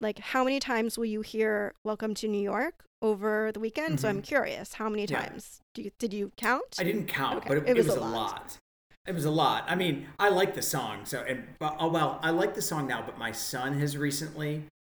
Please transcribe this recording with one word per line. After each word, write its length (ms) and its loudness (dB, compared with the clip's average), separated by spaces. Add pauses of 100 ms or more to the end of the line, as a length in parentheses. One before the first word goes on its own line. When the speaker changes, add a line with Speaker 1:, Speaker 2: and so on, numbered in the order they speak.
Speaker 1:
like, 180 -2
"How 240 2
many 160 4
times 400 0
will 60 0
you 160 0
hear 540 0 (100)
Welcome 300 -2
to 120 -4
New 160 2
York 400 -2 (180)
over 520 2
the 80 -6
weekend?" 400 0
So 80 2
I'm 80 2
Speaker 2:
Mm-hmm. 60 -4
Speaker 1:
curious, 520 0
how 140 -2
many 160 0
Speaker 2:
Yeah. 180 -2
Speaker 1:
times? 380 -12 (140)
Do 80 -10
you, 180 -10
did 120 0
you 240 -4
count? 400 0
Speaker 2:
I 60 0
didn't 240 0
count, 320 0
Speaker 1:
Okay. 100 -8
Speaker 2:
but 100 4
it, 60 0
Speaker 1:
It 60 0
Speaker 2:
it 60 6
Speaker 1:
was 100 2
Speaker 2:
was 100 2
Speaker 1:
a 40 0
Speaker 2:
a 20 -4
Speaker 1:
lot. 100 -4
Speaker 2:
lot. 460 -6 (480)
It 80 -4
was 100 -2
a 60 2
lot. 360 4
I 100 0
mean, 320 0 (100)
I 100 6
like 260 4
the 80 -4
song, 440 -2
so, 200 -4
and, 180 -4 (140)
but, 220 -2
oh, 80 2
well, 340 2
I 80 2
like 240 4
the 80 -4
song 240 0
now, 160 -2
but 140 -10
my 160 -4
son 480 -2
has 160 0
recently, 680 -2 (300)